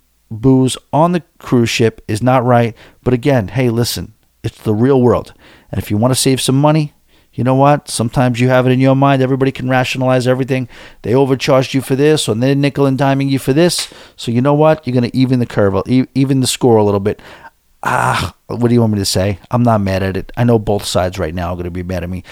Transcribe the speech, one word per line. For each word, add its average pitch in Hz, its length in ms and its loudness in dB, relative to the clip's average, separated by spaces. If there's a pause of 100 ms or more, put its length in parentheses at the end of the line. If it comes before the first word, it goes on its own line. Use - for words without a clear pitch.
(300)
booze 131 460 2 (160)
on 165 200 2
the 180 100 -2 (160)
cruise 120 320 0
ship - 380 -2
is 107 140 -4
not 127 220 2
right. 120 320 2 (260)
But 127 120 0
again, 120 340 0
hey, 123 220 0
listen, 113 420 -4 (320)
it's - 140 -8
the 107 160 -2
real 127 260 2
world. 113 320 2 (380)
And - 80 -6
if - 120 -8
you 104 60 -2
wanna 127 180 2
save 131 280 0
some 135 180 0
money, 151 320 0 (400)
you 120 120 -6
know 131 100 2
what? 139 360 2
Sometimes 120 500 -2
you 127 80 2
have 127 180 2
it 127 60 4
in 127 80 2
your 135 160 4
mind. 139 240 2
Everybody 131 320 0
can 127 160 -8
rationalize 127 580 0
everything. 131 440 -2 (320)
They 107 120 -2
overcharged 135 600 0
you 131 80 0
for 139 120 -4
this, 147 320 2
or 113 80 -2
they're 131 200 0
nickel 139 320 0
and 135 120 0
diming 139 300 0
you 135 100 0
for 131 140 -2
this. 170 400 0 (240)
So - 140 -8
you 117 100 0
know 143 140 2
what? 156 320 0
You're 127 80 -4
gonna 123 180 0
even 127 260 0
the 120 60 0
curve, 101 300 0 (120)
e-, 127 280 0
even 135 260 0
the 120 60 0
score 117 320 2
a 104 60 4
little 101 160 0
bit. 104 200 -4 (640)
Ah, 120 520 -2 (120)
what 120 200 -2
do 117 80 2
you 120 60 4
want 110 140 0
me 101 40 -2
to 98 60 -4
say? 95 340 -2 (120)
I'm 123 120 0
not 110 200 2
mad 95 200 -2
at 95 140 -4
it. - 200 -8
I 123 80 0
know 120 140 0
both 104 280 -4
sides 92 320 -4
right 82 160 -6
now 87 180 -6
are 90 40 -6
gonna 87 140 -10
be 90 120 -8
mad 87 200 -8
at 87 60 -10
me. 90 220 -10